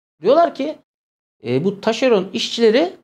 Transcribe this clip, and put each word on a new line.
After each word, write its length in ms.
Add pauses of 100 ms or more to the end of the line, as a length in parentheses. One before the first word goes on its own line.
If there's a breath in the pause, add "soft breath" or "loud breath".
(220)
Diyorlar 320
ki, 240 (640)
e, 200
bu 160
taşeron 520
işçileri 720